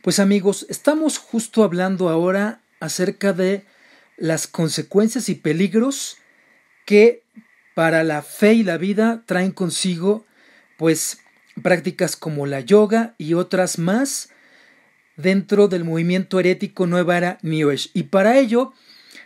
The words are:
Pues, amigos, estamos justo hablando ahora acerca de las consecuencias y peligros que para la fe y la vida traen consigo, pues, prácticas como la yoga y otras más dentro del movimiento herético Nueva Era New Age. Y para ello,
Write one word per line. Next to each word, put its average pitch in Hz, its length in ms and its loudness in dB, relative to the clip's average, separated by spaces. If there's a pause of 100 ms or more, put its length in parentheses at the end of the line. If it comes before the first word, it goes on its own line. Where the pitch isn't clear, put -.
Pues, - 180 0
amigos, 196 500 0
estamos 302 480 0
justo - 460 -2
hablando 185 460 0
ahora 185 500 -2 (200)
acerca 196 540 -2
de 190 300 -2 (540)
las 160 300 -4
consecuencias 190 840 -2
y 165 60 -2
peligros 196 840 -2 (680)
que 214 380 4 (520)
para 160 280 2
la 151 180 -2
fe 214 320 2
y 226 100 4
la 170 140 -2
vida 214 480 -2
traen 185 260 -2
consigo, 185 760 -2 (520)
pues, 160 440 -2 (400)
prácticas 180 540 -2
como 143 320 -8
la 139 140 -6
yoga 208 560 2
y 160 180 -2
otras 180 420 -2
más 208 540 -2 (840)
dentro 196 500 2
del 175 160 -2
movimiento 170 560 -2
herético 185 480 0
Nueva 175 300 0
Era 175 260 -2
New 156 260 0
Age. 135 240 -4
Y 175 100 -2
para 202 340 4
ello, 254 360 2 (520)